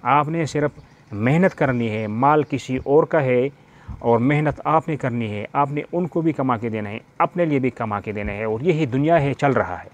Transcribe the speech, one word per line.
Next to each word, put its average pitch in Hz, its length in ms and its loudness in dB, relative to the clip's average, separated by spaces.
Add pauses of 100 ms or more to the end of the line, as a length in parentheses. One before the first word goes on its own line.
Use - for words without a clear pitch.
आपने 147 420 2
सिर्फ 147 260 -2 (380)
मेहनत 139 420 2
करनी 123 340 0
है, 110 200 -4
माल 139 380 2
किसी 131 340 -4
और 147 260 4
का 165 160 0
है 127 280 2 (540)
और 117 160 4
मेहनत 147 480 0
आपने 151 300 0
करनी 120 300 -4
है, 104 280 -6
आपने 143 280 -2 (100)
उनको 175 280 -2
भी 160 120 0
कमा 131 240 0
के 113 120 -4
देना 107 200 -6
है, 110 120 -10 (200)
अपने 175 240 0
लिए 143 140 2
भी 127 120 0
कमा 107 300 -4
के 107 120 -8
देना 104 180 -6
है 104 160 -4
और 113 160 -4
यही 156 240 2
दुनिया 143 300 2
है, 139 160 2
चल 139 200 2
रहा 92 240 0
है। - 160 -16